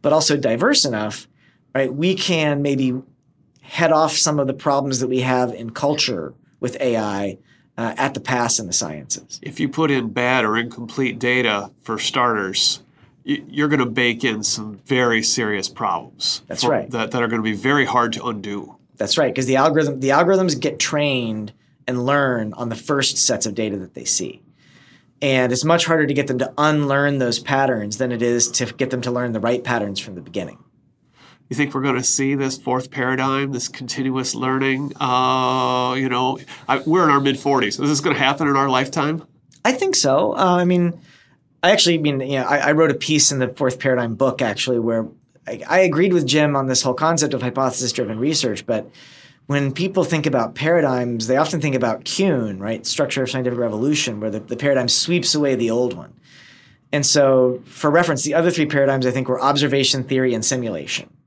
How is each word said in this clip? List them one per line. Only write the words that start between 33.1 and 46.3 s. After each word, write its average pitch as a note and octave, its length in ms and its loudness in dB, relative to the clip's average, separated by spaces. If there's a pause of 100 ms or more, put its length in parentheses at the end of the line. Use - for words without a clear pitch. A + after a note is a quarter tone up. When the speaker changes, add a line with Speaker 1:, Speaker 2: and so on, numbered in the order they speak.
Speaker 2:
this A#2+ 160 -6
continuous C3 680 -4
learning? C3+ 640 -2
Uh, B2+ 960 0
you C3 120 -2
know, B2+ 300 0 (280)
I, C3 120 2
we're E3 260 2
in D#3 60 6
our C#3 100 6
mid-forties. C3+ 580 0
Is C#3+ 100 0
this D3 120 0
gonna D3 160 0
happen C#3 320 2
in C#3 80 2
our C#3 120 2
lifetime? C#3 560 0 (380)
Speaker 1:
I B3 100 2
think F#4+ 220 -2
so. C3+ 380 2
Uh, F3+ 240 4
I F3+ 80 2
mean, F3 340 2 (640)
I F3 80 6
actually, E3+ 280 4
I D#3 40 -2
mean, C#3+ 180 0
you C3+ 180 -2
know, B2 80 -2
I, C#3+ 240 2
I - 20 6
wrote D#3 180 6
a - 40 2
piece D3+ 360 2
in C#3 100 -2
the B2 80 0
fourth B2+ 300 -2
paradigm B2 360 0
book, C3 280 0
actually, A#2+ 360 -2
where A2+ 280 0 (400)
I, G#2 220 -10
I F3 120 2
agreed F3+ 320 4
with E3 140 2
Jim D3 300 2